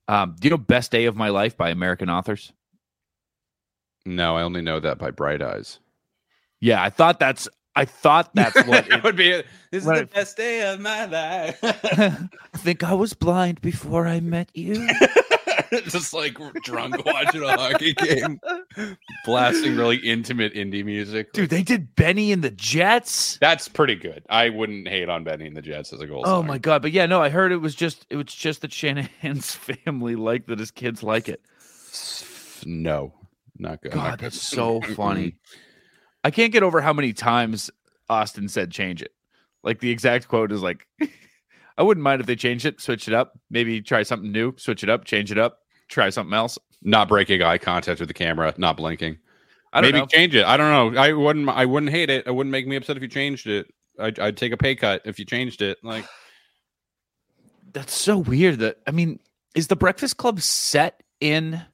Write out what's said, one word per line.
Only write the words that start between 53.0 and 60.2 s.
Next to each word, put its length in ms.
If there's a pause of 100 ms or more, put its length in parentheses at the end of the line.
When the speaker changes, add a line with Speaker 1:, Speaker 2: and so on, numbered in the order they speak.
Speaker 2:
you 60
changed 400
it. 180 (320)
I'd, 220
I'd 160
take 160
a 40
pay 200
cut 280
if 140
you 60
changed 380
it. 200
Like, 280
Speaker 1:
<sighs> 1600
That's 220
so 240
weird 420
that, 260
I 60
mean, 280 (340)
is 140
the 80
Breakfast 400
Club 240